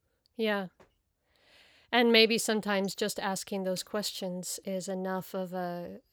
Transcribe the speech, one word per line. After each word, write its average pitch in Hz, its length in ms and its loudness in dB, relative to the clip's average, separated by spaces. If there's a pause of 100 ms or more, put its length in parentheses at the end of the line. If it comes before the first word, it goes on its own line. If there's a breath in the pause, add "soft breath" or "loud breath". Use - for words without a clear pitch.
(360)
Yeah. 208 300 0 (1300)
And 233 200 6
maybe 220 260 8
sometimes 202 560 0
just - 240 -4
asking 196 460 -4
those 185 180 -2
questions 185 840 -6
is 190 240 -6
enough 190 460 -4
of 185 180 -4
a, 180 480 -6 (120)